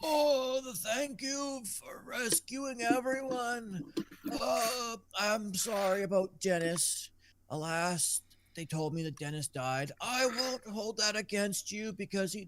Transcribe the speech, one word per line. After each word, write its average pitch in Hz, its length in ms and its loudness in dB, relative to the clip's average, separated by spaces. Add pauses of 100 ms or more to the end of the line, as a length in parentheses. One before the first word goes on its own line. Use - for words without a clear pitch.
Oh, 285 600 4
the 254 100 -8
thank 233 480 -2
you 277 400 -4 (180)
for - 260 -12
rescuing 247 760 -2
everyone. 240 1120 0 (480)
Uh, 240 560 0 (220)
I'm 208 340 0
sorry 196 500 2
about 190 360 2
Dennis. 170 720 2 (400)
Alas, 165 720 0 (340)
they 165 100 -6
told 156 280 0
me 165 100 -2
that 151 140 -4
Dennis 151 300 -4
died. 131 440 -2 (100)
I 247 240 2
won't 254 420 0
hold 220 300 -4
that 214 180 2
against 202 560 0
you 214 220 -4
because 196 400 -2
he 202 140 -8